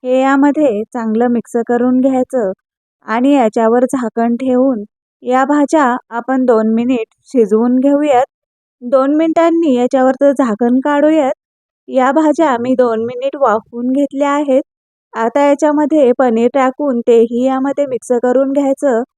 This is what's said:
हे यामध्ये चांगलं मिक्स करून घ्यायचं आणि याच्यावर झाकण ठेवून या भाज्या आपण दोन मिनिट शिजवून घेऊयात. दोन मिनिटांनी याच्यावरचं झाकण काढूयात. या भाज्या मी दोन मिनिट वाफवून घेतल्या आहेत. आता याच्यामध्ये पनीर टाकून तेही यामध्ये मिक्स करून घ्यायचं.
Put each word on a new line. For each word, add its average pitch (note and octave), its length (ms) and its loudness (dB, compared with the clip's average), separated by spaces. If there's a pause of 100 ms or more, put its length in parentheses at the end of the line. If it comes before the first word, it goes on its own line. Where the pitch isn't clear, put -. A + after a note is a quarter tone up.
हे B3+ 160 0
यामध्ये C4+ 640 2
चांगलं A3+ 440 -4
मिक्स A#3 240 -4 (160)
करून B3 320 0
घ्यायचं B3+ 500 -2 (560)
आणि B3 260 0
याच्यावर A#3 540 2
झाकण A#3 500 -4
ठेवून B3+ 460 -2 (400)
या B3+ 220 0
भाज्या D4 400 0 (260)
आपण B3+ 340 -4
दोन A3 300 2
मिनिट A#3 320 -2 (220)
शिजवून A3+ 500 0
घेऊयात. C#4+ 460 2 (580)
दोन C4+ 340 0
मिनिटांनी E4 580 2
याच्यावरचं C4 600 2
झाकण B3 500 0
काढूयात. D4 480 0 (560)
या B3+ 240 0
भाज्या D4+ 480 2
मी B3+ 140 -2
दोन A3+ 300 0
मिनिट B3+ 320 -6
वाफवून A#3+ 560 -2
घेतल्या C#4 380 -2
आहेत. C#4+ 320 0 (520)
आता A#3 340 -2
याच्यामध्ये D4 720 2
पनीर A#3+ 360 0
टाकून C4 540 -2
तेही A#3 360 2
यामध्ये C4+ 420 -2
मिक्स B4 260 -6 (100)
करून C4 300 0
घ्यायचं. C4+ 500 0 (160)